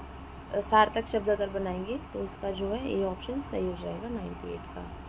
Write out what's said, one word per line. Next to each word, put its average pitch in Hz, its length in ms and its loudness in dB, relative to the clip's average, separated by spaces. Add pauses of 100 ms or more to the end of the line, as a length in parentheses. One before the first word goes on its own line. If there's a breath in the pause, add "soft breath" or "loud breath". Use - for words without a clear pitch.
(540)
अ, 208 60 4
सार्थक 214 460 6
शब्द 208 220 2
अगर 208 200 4
बनाएंगे 190 500 -2
तो 202 260 -6
इसका 196 260 -4
जो 190 160 -2
है 233 280 0
ये 196 100 2
option 196 360 -2
सही 202 260 -2
हो 180 80 0
जाएगा 175 340 -6
नाइंटी 180 460 -6
एट 82 60 -8
का। - 220 -10 (260)